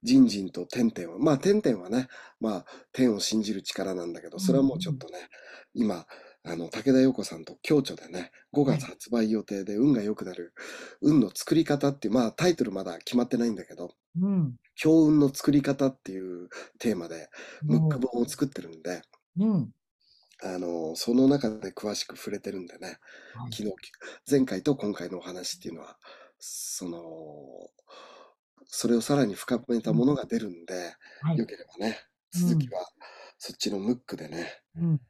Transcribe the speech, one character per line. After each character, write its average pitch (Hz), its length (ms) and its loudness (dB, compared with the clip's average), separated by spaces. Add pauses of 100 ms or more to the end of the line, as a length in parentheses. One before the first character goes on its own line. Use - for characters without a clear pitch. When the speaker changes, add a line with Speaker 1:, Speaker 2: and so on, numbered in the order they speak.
Speaker 1:
ジ 127 160 8
ン 127 80 12
ジ 101 160 -2
ン 90 60 -6
と - 160 -8
テ - 160 -2
ン 113 100 4
テ 90 120 -8
ン 85 80 -10
は、 - 60 -12
ま 147 160 4
あ、 135 40 4
テ 185 160 4
ン 214 80 4
テ 147 100 2
ン 101 80 0
は 92 100 -12
ね、 127 200 0 (320)
ま 107 160 -2
あ、 - 80 -10 (260)
天 127 220 4
を 98 80 -2
信 110 200 0
じ 104 120 -2
る 95 100 -6
力 95 300 -6
な 87 120 -6
ん 87 60 -6
だ 82 80 -10
け - 80 -18
ど、 - 80 -14
Speaker 2:
う - 40 -8
ん - 20 -4
う - 20 -4
ん。 - 20 2
Speaker 1:
そ 185 60 6
れ 135 80 6
は 139 60 6
も 131 100 2
う 165 40 -4
ち 180 100 -4
ょ 151 40 0
っ 131 40 -4
と - 100 -14
ね、 - 60 -16 (600)
今、 98 320 -2 (380)
あ 85 120 -8
の、 82 140 -6
武 - 240 0
田 131 80 8
陽 131 120 6
子 104 100 -4
さ 82 140 -8
ん 80 80 -14
と - 160 -16
共 151 200 4
著 160 140 -6
で - 160 -20
ね、 92 200 -10 (200)
五 147 140 4
月 139 200 2
発 - 260 -10
売 110 200 2
予 110 120 0
定 98 200 -6
で、 101 140 -4
Speaker 2:
は - 20 0
い。 - 20 4
Speaker 1:
運 143 120 6
が 110 100 2
良 107 100 -2
く 104 120 -8
な 92 80 -12
る、 85 200 -12 (480)
運 151 200 6
の 98 120 2
作 - 220 0
り 160 80 6
方 139 260 2
っ 139 40 -2
て 113 160 -4
い - 20 0
う、 - 20 0
ま 123 140 4
あ、 107 60 -2
タ 180 160 2
イ 170 80 4
ト 127 80 0
ル 101 60 -6
ま 95 120 -6
だ 87 140 -10
決 - 180 -8
ま 123 80 4
っ 120 40 -2
て 127 100 -2
な 117 80 2
い 117 60 0
ん 104 40 -4
だ - 100 -12
け - 100 -18
ど、 87 180 -12 (260)
Speaker 2:
う 185 80 2
ん。 165 280 0 (200)
Speaker 1:
強 160 300 6
運 151 140 6
の 139 140 4
作 - 180 0
り 143 100 6
方 139 260 0
っ 131 100 -2
て - 140 -14
い 95 80 -8
う 90 300 -10 (300)
テ 110 160 0
ー - 20 -6
マ 85 100 -8
で、 82 220 -14 (400)
Speaker 2:
お 151 40 6
ー。 156 60 6
Speaker 1:
ム 160 80 4
ッ 143 120 0
ク 127 80 -2
本 120 160 -2
を - 20 2
作 - 200 -4
っ - 20 -6
て - 140 -12
る 82 80 -14
ん 80 120 -18
で、 87 220 -8 (340)
Speaker 2:
う 196 80 2
ん。 160 260 2 (720)
Speaker 1:
あ 90 140 -6
の、 85 380 -4
そ - 180 -2
の 131 140 8
中 139 220 4
で 107 220 -8
詳 104 220 -6
し - 120 -6
く - 120 -16
触 - 140 -10
れ 101 80 -6
て 101 120 -8
る 95 80 -8
ん 90 60 -12
で - 140 -20
ね、 - 180 -14 (380)
Speaker 2:
は 120 120 -12
い。 117 80 -10
Speaker 1:
昨 104 80 -8
日、 104 120 -4 (540)
前 135 160 4
回 95 180 -6
と - 120 2
今 104 180 -4
回 87 160 -8
の 87 100 -8
お - 20 -14
話 90 380 -10
っ - 20 -20
て - 80 -10
い - 20 -10
う 85 40 -12
の 82 60 -16
は、 - 160 -20 (420)
そ - 500 -10
の、 120 100 -8 (1700)
そ - 220 -4
れ 120 80 6
を 113 60 4
さ 143 140 0
ら 139 100 4
に 101 100 -4
深 120 320 -4
め 117 140 0
た 113 120 0
も 117 120 4
の 143 100 4
が 127 100 -6
出 117 140 -2
る 107 100 -6
ん 85 160 -16
で、 90 300 -8 (280)
Speaker 2:
う 151 40 0
ん。 - 20 2
は 165 60 2
い。 - 20 2
Speaker 1:
よ 113 80 0
け - 100 -14
れ - 100 -18
ば - 200 -20
ね、 113 140 -2 (360)
Speaker 2:
う 175 40 -2
ん。 175 80 2
Speaker 1:
続 165 120 4
き 131 100 0
は 92 120 -6 (560)
そ - 160 -14
っ - 40 -20
ち - 120 -2
の 101 80 -4
ム 104 160 0
ッ 123 100 -2
ク - 140 -10
で 80 100 -12
ね。 82 360 -10 (120)
Speaker 2:
う 165 100 -4
ん。 156 240 2